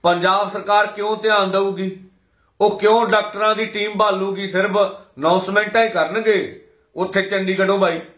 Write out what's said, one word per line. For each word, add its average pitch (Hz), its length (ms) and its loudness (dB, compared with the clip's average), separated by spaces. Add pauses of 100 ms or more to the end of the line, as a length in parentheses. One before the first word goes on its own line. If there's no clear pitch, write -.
ਪੰਜਾਬ 180 480 0
ਸਰਕਾਰ 202 360 0
ਕਿਉਂ 208 300 -4
ਧਿਆਨ 208 340 2
ਦਊਗੀ? 190 540 -2 (560)
ਉਹ 208 180 2
ਕਿਉਂ 226 280 4
ਡਾਕਟਰਾਂ 214 480 0
ਦੀ 220 120 -2
ਟੀਮ 208 320 -6
ਭਾਲੂਗੀ? 196 500 0
ਸਿਰਫ 190 300 0
ਅਨਾਉਂਸਮੈਂਟਾਂ 190 1040 0
ਹੀ 220 40 0
ਕਰਨਗੇ 190 800 -2 (280)
ਉੱਥੇ 185 260 -2
ਚੰਡੀਗੜ੍ਹੋਂ 190 560 0
ਬਾਈ 170 220 0 (180)